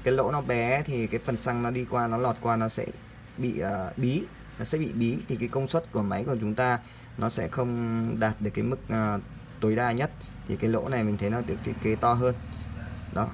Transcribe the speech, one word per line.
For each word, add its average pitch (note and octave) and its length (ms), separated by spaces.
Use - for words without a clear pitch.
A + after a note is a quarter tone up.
Cái B2+ 100
lỗ C3+ 180
nó D3 100
bé B2 440
thì A#2+ 220
cái A2+ 180
phần A#2+ 120
xăng A#2+ 260
nó A#2+ 80
đi B2+ 180
qua, A#2+ 180
nó A2+ 100
lọt B2 240
qua A#2 140
nó A2+ 140
sẽ - 160
bị, B2 220
ờ, F#2+ 380
bí, C3 260
nó A#2+ 60
sẽ D#3 120
bị D3+ 140
bí A#2 260
thì C3 80
cái A#2 120
công C3+ 200
suất E3 240
của A2+ 100
máy G2 220
của C3+ 180
chúng G#2+ 140
ta B2+ 240
nó A2 120
sẽ - 180
không A#2 720
đạt A2 220
được G#2 120
cái G#2+ 100
mức, B2 140
ờ, G#2+ 300
tối A2 160
đa A#2+ 160
nhất. C3 200
Thì - 80
cái A2+ 140
lỗ A2+ 200
này A#2+ 140
mình G#2 140
thấy G2+ 120
nó A#2 120
được G#2+ 220
thiết A#2 100
kế A2 120
to A#2+ 180
hơn. B2 220
Đó. G#2+ 200